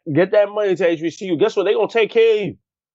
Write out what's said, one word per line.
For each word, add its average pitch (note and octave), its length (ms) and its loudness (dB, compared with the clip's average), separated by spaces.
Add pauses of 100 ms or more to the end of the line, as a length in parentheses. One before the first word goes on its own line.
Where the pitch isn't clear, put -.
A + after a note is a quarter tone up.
(120)
get F3+ 200 0
that G#3 180 2
money G#3 240 -2
to F3+ 140 -2
H E3 120 -2
B E3 100 -4
C G3 160 -10
U. F3 120 -2
Guess G#3 160 0
what? G3+ 80 0
They G3 120 0
gonna A3 140 0
take A3 220 0
care A3+ 240 4
of G#3 120 -2
you. A#2 100 -10 (380)